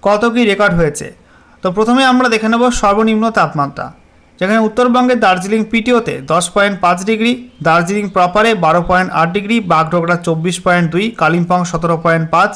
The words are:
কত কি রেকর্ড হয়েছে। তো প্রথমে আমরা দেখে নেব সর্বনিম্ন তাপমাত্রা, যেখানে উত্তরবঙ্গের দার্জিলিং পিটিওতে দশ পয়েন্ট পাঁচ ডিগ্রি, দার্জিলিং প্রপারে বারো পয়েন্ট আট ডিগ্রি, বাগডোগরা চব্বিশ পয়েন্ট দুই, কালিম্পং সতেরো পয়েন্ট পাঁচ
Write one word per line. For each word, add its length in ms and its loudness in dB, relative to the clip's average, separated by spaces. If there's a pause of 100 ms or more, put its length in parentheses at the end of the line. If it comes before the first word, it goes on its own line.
কত 160 2 (120)
কি 160 2
রেকর্ড 280 0
হয়েছে। 280 -2 (560)
তো 140 -2
প্রথমে 260 0 (100)
আমরা 220 2
দেখে 180 -2
নেব 100 0 (180)
সর্বনিম্ন 440 0 (140)
তাপমাত্রা, 480 -2 (520)
যেখানে 280 0
উত্তরবঙ্গের 580 2
দার্জিলিং 360 2 (120)
পিটিওতে 420 0 (180)
দশ 120 2 (100)
পয়েন্ট 300 2
পাঁচ 140 2 (120)
ডিগ্রি, 220 0 (340)
দার্জিলিং 380 2 (120)
প্রপারে 340 2 (140)
বারো 240 2
পয়েন্ট 200 2 (120)
আট 160 2
ডিগ্রি, 200 -2 (160)
বাগডোগরা 440 0 (100)
চব্বিশ 380 -2
পয়েন্ট 300 2
দুই, 120 0 (140)
কালিম্পং 400 2 (100)
সতেরো 340 -2
পয়েন্ট 300 2
পাঁচ 220 2